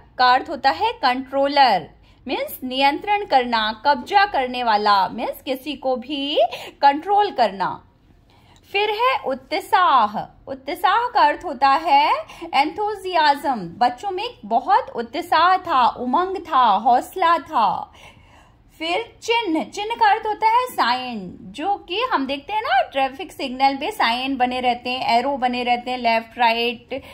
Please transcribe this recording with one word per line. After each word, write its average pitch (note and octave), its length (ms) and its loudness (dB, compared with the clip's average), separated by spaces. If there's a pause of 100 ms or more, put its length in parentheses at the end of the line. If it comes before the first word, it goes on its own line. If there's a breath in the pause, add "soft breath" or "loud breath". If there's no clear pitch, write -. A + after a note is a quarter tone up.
(180)
का B3+ 80 2
अर्थ C4 240 4
होता C#4 200 0
है F4+ 220 0
कंट्रोलर, C4+ 960 2 (380 soft breath)
मीन्स C5 360 -6
नियंत्रण D#4 600 -2
करना, A3+ 600 0
कब्जा E4+ 400 2
करने B3+ 380 -2
वाला, G#3 460 2
मीन्स B3 320 -8
किसी C4+ 320 -6
को C4 220 -4
भी C#4 440 -4 (420 loud breath)
कंट्रोल F#4 500 2
करना। F#3+ 520 -2 (880 soft breath)
फिर G#4 180 0
है A#4+ 380 0
उत्साह। C4+ 920 0 (320)
उत्साह F#4 560 -2
का G4 140 2
अर्थ D#4 240 2
होता C#4 240 0
है D#4 440 4 (300 loud breath)
enthusiasm, E4 1120 0 (200)
बच्चों B3 340 0
में F#4 120 -6
एक A#4+ 220 -10
बहुत C#4 500 0
उत्साह E4+ 600 2
था, E4 300 2
उमंग E4+ 500 -2
था, D#4+ 260 2
हौसला B3 720 2
था। B3 560 -2 (880 soft breath)
फिर F4+ 420 -4
चिन्ह। G#4 420 -2
चिन्ह G#4 320 -8
का A4+ 160 4
अर्थ G#4+ 160 0
होता G#4+ 220 0
है A#4+ 160 2
साइन, B3 760 -4
जो D4+ 340 -4
कि F#4 240 -8 (140)
हम C#4 120 0
देखते C#4 280 -8
हैं A4 80 -2
ना, E5 200 2
ट्रैफिक C4+ 500 -4
सिग्नल C4+ 440 -2
पे D4 160 -6
साइन C4 460 -2
बने B3 220 -2
रहते B3 300 -2
हैं, B3 300 0
एरो C#4 180 -2
बने B3 260 -2
रहते A#3+ 280 -2
हैं, B3+ 60 -4
लेफ्ट A3+ 420 -2
राइट, A#3 600 -2 (120 loud breath)